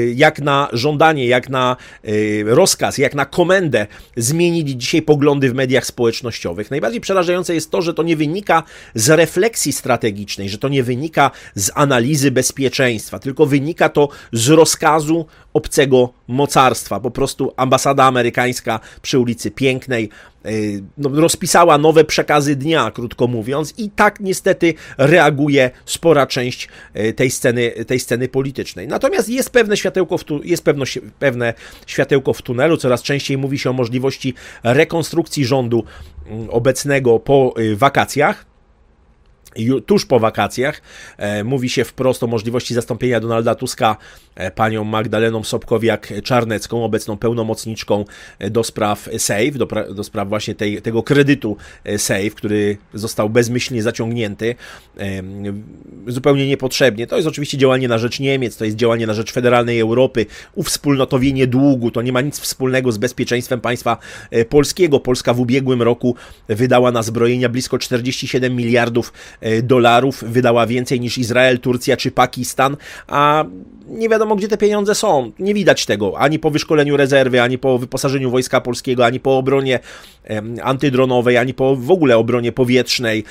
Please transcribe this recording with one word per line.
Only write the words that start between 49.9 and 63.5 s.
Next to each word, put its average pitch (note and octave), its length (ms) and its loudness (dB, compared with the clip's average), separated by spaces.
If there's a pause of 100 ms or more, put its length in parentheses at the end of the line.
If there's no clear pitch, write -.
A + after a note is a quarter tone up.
do G2+ 100 -8
spraw G2+ 260 -6
właśnie G#2 260 -6
tej, G#2 260 -4
tego A2+ 220 -2
kredytu, C#3 540 2 (260)
e, G2+ 160 -4
safe, G#2 300 -2
który G#2 480 -2 (160)
został G#2+ 360 -4
bezmyślnie A#2+ 540 0
zaciągnięty, A2+ 720 -4 (420)
em, G2 640 -8 (440)
zupełnie C3+ 400 0
niepotrzebnie. B2+ 600 -2
To - 80 -6
jest E3+ 120 0
oczywiście D3 300 -6
działanie C3 300 2
na A#2 100 0
rzecz A2+ 220 -4
Niemiec, C3+ 380 -2
to A2 80 -4
jest G#2+ 120 -4
działanie A#2 300 2
na A2 60 -2
rzecz G#2+ 180 -4
federalnej A#2+ 480 2
Europy, A#2 460 2 (300)
uwspólnotowienie C3+ 920 0
długu, B2+ 440 2
to A#2 100 -4
nie B2+ 100 -2
ma B2+ 100 2
nic D3 180 -6
wspólnego C3 520 -2
z G#2+ 60 -4
bezpieczeństwem A#2+ 640 -2